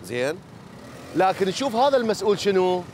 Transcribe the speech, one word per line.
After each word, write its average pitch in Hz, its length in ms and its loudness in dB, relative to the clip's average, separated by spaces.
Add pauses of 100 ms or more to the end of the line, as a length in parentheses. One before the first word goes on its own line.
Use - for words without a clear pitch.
زين؟ 123 320 -4 (800)
لكن 185 320 2
نشوف 226 280 -2
هذا 269 220 4
المسؤول 214 420 0
شنو؟ 185 440 2 (100)